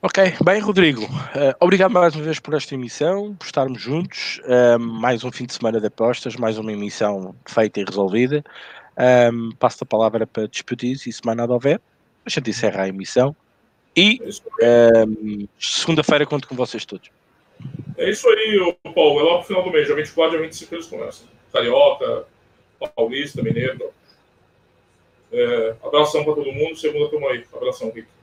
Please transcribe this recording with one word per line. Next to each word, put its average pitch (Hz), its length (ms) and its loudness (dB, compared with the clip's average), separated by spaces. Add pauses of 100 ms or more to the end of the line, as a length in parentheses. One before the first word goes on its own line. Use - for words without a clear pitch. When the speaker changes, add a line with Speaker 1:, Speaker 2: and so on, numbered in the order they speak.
Speaker 1:
Ok, 185 320 2 (120)
bem, 196 160 4
Rodrigo, 175 420 2 (320)
eh, 139 240 2
obrigado 185 320 4
mais 175 240 4
uma 156 80 -8
vez 156 160 -4
por 147 160 -6
esta 143 180 -4
emissão, 170 640 -4
por - 120 -18
estarmos 131 360 -4
juntos, - 640 -6
eh, 123 340 4
mais 117 460 -2
um 123 80 -8
fim - 120 -10
de 117 80 -12
semana 113 280 -2
de 104 80 -4
apostas, 113 480 -2
mais 113 200 -2
uma 110 160 -8
emissão 101 640 -6 (100)
feita 107 360 0
e 98 40 -4
resolvida. 110 600 0 (520)
Ehm, 120 640 4
passo - 240 -2
a 131 40 -10
palavra 110 380 0
para 107 220 -6
despedir 120 460 -8 (120)
e 117 80 -10
se - 140 -14
mais 113 100 -2
nada 120 160 -2
houver, 127 280 0 (440)
a - 60 -10
gente 131 180 -4
encerra 98 360 -2
a 95 40 -2
emissão 123 460 0 (600)
e, 202 280 4
Speaker 2:
É - 60 -12
isso 208 140 -14 (200)
aí. 117 60 6
Speaker 1:
ehm, 110 800 4 (100)
segunda-feira 151 680 0
conto 139 220 -6
com - 80 -14
vocês 120 300 -6
todos. - 260 -18 (880)
Speaker 2:
É 185 100 0
isso 214 200 2
aí, 214 320 4
ô, 170 320 -4
Paulo, 151 260 6
é 151 60 4
lá 175 140 4
pro - 100 -6
final 185 160 0
do 185 80 -6
mês, 151 140 4
dia 147 100 0
vinte 151 100 -4
e - 60 -20
quatro, 160 180 2
dia 165 160 -2
vinte 160 60 -14
e - 40 -16
cinco 170 200 -14
eles 165 100 -12
começam. - 400 -14 (260)
Carioca, 127 720 2 (680)
Paulista, 127 480 -4
Mineiro. 117 500 -6 (1400)
É, 120 520 0
abração 151 400 2
pra 151 100 0
todo 139 160 -4
mundo, 160 240 -4
segunda 147 340 -4
tamo 147 200 -4
aí. 120 240 -4
Abração, 123 400 -6
Vitor. 110 180 -18 (120)